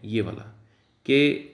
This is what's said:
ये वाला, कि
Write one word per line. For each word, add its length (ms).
ये 160
वाला, 360
कि 280